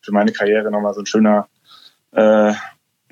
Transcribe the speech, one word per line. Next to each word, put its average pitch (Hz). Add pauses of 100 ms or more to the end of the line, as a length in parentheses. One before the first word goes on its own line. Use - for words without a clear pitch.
für 104
meine 104
Karriere 107
nochmal 104
so 104
ein 98
schöner, 107 (680)
äh, 107 (600)